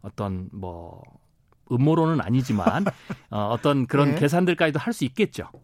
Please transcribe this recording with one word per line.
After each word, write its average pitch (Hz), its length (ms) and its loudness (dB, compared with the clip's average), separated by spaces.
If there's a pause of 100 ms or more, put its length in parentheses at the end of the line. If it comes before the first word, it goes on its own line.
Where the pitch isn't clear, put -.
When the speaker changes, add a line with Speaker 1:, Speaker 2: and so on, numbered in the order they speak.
Speaker 1:
어떤, 98 500 -6
뭐, 87 520 -12 (680)
음모론은 156 500 4
아니지만 120 640 0
Speaker 2:
<laughs> - 440 -8
Speaker 1:
어, 104 220 -2
어떤 135 340 2
그런 143 280 2
Speaker 2:
예. - 20 -2
Speaker 1:
계산들까지도 160 640 2
할 233 140 -4
수 - 120 -8
있겠죠. 127 440 -2 (140)